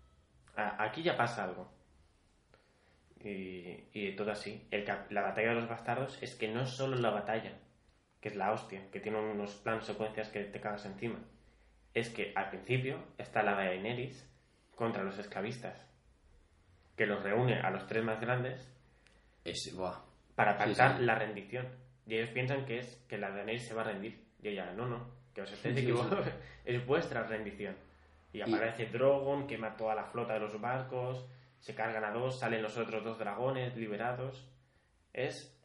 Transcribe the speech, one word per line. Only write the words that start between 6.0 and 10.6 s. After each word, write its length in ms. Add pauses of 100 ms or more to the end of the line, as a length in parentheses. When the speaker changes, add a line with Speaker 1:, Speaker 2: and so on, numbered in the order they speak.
Speaker 1:
es 140
que 140
no 120
es 80
solo 280
la 120
batalla, 440 (640)
que 100
es 60
la 160
hostia, 400
que 80
tiene 200
unos 360
planos 300
secuencias 440
que 140
te 160
cagas 260